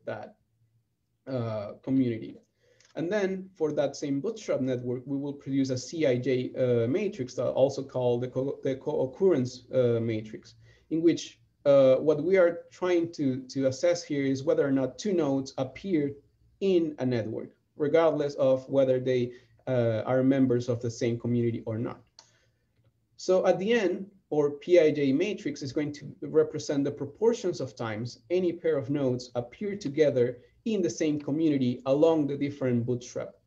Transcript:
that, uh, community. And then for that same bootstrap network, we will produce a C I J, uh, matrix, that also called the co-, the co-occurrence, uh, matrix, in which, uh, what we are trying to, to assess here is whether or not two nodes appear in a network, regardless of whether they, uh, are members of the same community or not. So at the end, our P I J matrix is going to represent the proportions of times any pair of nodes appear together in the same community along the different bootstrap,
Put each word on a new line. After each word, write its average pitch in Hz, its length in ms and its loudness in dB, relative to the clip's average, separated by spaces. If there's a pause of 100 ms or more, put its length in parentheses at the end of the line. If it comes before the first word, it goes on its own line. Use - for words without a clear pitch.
that, 107 320 -12 (920)
uh, 110 460 -6 (100)
community. 131 560 -2 (560)
And 165 160 -4
then 190 420 -2
for 156 200 -2
that 143 220 -2
same 139 240 -4
bootstrap 139 420 -4
network, 123 440 -4
we 139 100 -6
will 143 180 -6
produce 135 360 -2
a 123 80 -4
C 151 300 -2
I 123 100 2
J, 127 400 -2
uh, 120 300 2
matrix, 160 480 -4
that 123 140 -2
also 135 340 2
called 123 400 -2
the 123 60 -6
co-, 135 340 -4
the 135 140 -2
co-occurrence, 147 920 0
uh, 120 300 2
matrix, 113 540 -6 (340)
in 165 140 0
which, - 360 0 (280)
uh, 135 300 8
what 147 260 2
we 190 140 4
are 170 240 4 (100)
trying 175 400 0
to, 135 380 -2
to 135 180 0
assess 175 360 0
here 139 200 -2
is 135 200 0
whether 156 220 2
or 139 60 0
not 131 260 0
two 208 160 -2
nodes 139 460 0
appear 143 540 -2 (480)
in 175 360 2
a 131 80 -4
network, 117 460 -2 (260)
regardless 147 580 2
of 131 340 2
whether 131 300 2
they, 127 340 0 (340)
uh, 117 400 0
are 131 160 2
members 131 440 2
of 117 140 -2
the 117 80 -4
same 117 300 -2
community 117 480 -2
or 110 100 -4
not. 123 240 -8 (1160)
So 185 280 2
at 175 140 4
the 202 120 0
end, 196 360 0 (260)
our 147 160 2
P 175 300 4
I 151 120 8
J 139 220 2
matrix 160 480 -2
is 131 100 -8
going 147 220 -4
to 143 180 -14 (100)
represent 147 640 0
the 143 80 -2
proportions 196 720 -2
of 123 140 -10
times 113 440 -6 (120)
any 180 200 0
pair 160 260 -2
of 123 120 -4
nodes 135 460 -2
appear 196 400 -6
together 135 640 0 (260)
in 214 160 0
the 165 80 0
same 151 300 -2
community 143 640 0
along 151 400 4
the 139 100 6
different 123 520 2
bootstrap, 123 420 -6 (180)